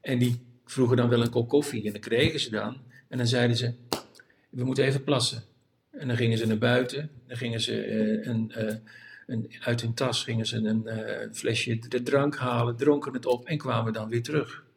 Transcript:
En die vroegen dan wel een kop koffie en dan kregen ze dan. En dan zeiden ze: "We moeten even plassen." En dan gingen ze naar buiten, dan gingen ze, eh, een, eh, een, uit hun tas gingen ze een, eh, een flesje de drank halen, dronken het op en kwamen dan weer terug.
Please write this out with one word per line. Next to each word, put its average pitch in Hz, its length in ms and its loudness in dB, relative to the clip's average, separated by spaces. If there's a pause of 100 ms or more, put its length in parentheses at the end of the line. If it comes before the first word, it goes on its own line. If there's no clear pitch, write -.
En 127 180 0
die 120 220 2 (240)
vroegen 127 320 2
dan 120 120 4
wel 120 120 4
een 117 80 2
kop 120 200 0
koffie 131 360 0
en 104 60 -2
dan - 100 -10
kregen 117 380 2
ze - 100 -4
dan. 107 280 -4 (300)
En 131 100 -8
dan 120 100 0
zeiden 120 300 4
ze: 120 160 -2 (760)
"We 123 140 -6
moeten 131 200 2
even 135 200 2
plassen." 123 400 0 (480)
En 156 160 -8
dan 120 100 0
gingen 113 200 4
ze 113 100 0
naar 110 100 2
buiten, 127 520 2 (180)
dan 123 100 -12
gingen 117 240 -4
ze, 110 200 -2
eh, 107 460 0
een, 113 240 -2
eh, 110 240 -4 (520)
een, 113 320 -6
uit 120 220 -2
hun 117 120 -2
tas 123 300 -2
gingen 113 220 -2
ze 113 120 -4
een, 110 300 0
eh, 110 340 -6
een 110 140 -10
flesje 117 440 0
de 123 240 -2
drank 139 340 2
halen, 120 380 0
dronken 143 380 2
het 127 120 -6
op 123 200 0
en 156 120 -2
kwamen 117 360 0
dan 110 160 -6
weer 117 140 0
terug. 147 420 -4 (120)